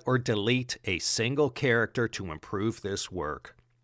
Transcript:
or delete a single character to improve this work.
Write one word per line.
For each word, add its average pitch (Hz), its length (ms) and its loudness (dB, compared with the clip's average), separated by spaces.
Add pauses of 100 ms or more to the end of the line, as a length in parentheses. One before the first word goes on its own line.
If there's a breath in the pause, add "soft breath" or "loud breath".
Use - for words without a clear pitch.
or 127 120 4
delete 123 640 0
a 92 140 0
single 135 520 2
character 117 580 2
to 92 240 -6
improve 104 480 -4
this 98 320 -4
work. 76 440 -6 (280)